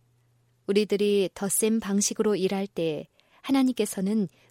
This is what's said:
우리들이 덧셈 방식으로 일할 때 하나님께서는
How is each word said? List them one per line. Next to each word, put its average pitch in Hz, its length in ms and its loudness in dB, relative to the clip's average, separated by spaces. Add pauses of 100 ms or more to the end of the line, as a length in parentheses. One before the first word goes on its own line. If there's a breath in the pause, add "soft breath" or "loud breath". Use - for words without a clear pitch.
(680)
우리들이 202 680 2
덧셈 220 460 0
방식으로 208 540 0
일할 196 320 -2
때 160 400 -4 (360 soft breath)
하나님께서는 220 840 0 (220 soft breath)